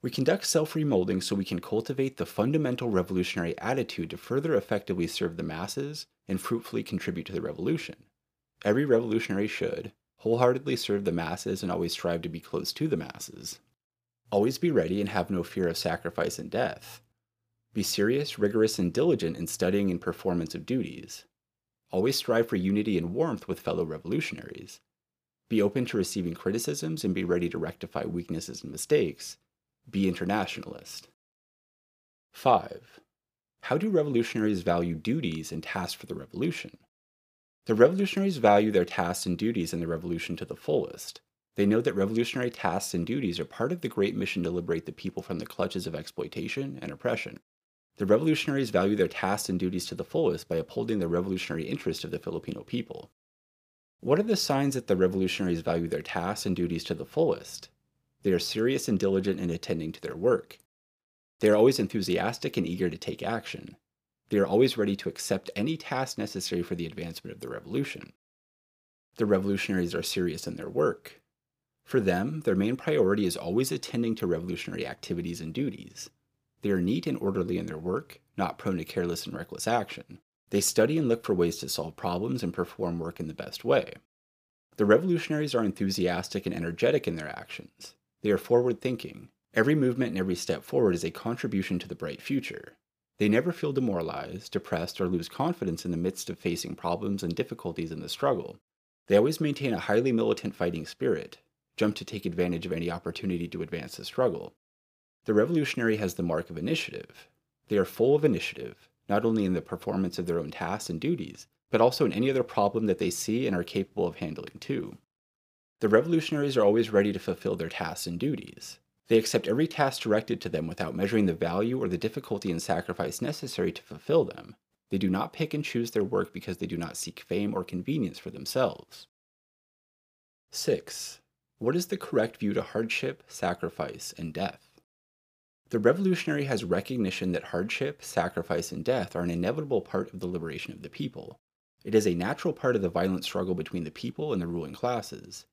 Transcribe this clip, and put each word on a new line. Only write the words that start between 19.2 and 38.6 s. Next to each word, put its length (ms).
in 100
studying 440
and 100
performance 540
of 120
duties. 580
Always 240
strive 320
for 80
unity 420
and 160
warmth 320
with 140
fellow 240
revolutionaries. 960
Be 140
open 240
to 100
receiving 380
criticisms 720
and 100
be 100
ready 240
to 100
rectify 460
weaknesses 580
and 100
mistakes. 640
Be 200
internationalist. 1000
Five, 680
how 160
do 100
revolutionaries 760
value 320
duties 580
and 100
tasks 320
for 120
the 80
revolution? 640
The 80
revolutionaries 640
value 320